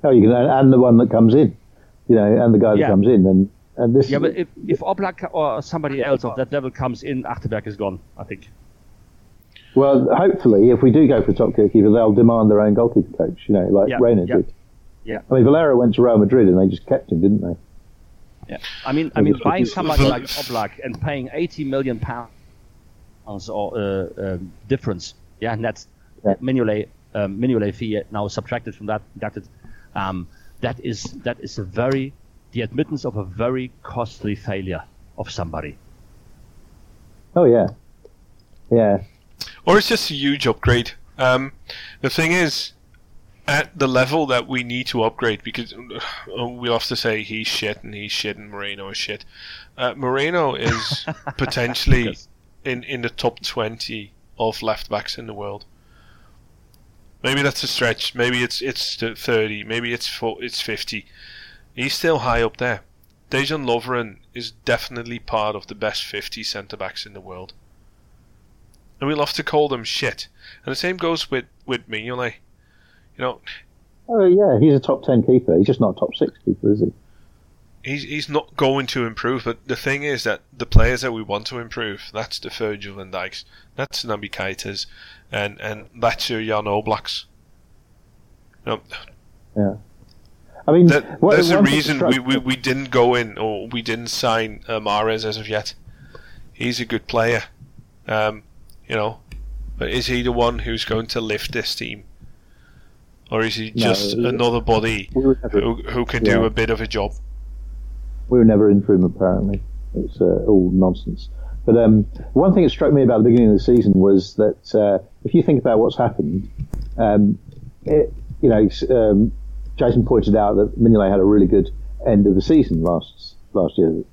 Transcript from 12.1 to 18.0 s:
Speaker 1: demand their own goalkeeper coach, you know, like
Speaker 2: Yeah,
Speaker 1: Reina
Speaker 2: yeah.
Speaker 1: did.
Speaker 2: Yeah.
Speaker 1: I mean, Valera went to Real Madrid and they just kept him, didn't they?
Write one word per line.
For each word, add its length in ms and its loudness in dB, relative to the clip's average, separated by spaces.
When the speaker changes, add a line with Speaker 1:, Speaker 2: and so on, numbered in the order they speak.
Speaker 1:
demand 400 6
their 100 6
own 120 4
goalkeeper 420 2
coach, 320 -4
you 80 2
know, 120 2
like 220 4
Speaker 2:
Yeah, 100 -2
Speaker 1:
Reina 260 4
Speaker 2:
yeah. 120 -2
Speaker 1:
did. 160 -2
Speaker 2:
Yeah. 160 -8
Speaker 1:
I 60 2
mean, 100 6
Valera 300 4
went 200 4
to 60 2
Real 160 6
Madrid 300 6
and 120 6
they 80 4
just 180 -4
kept 260 -2
him, 100 0
didn't 200 2
they? 140 -6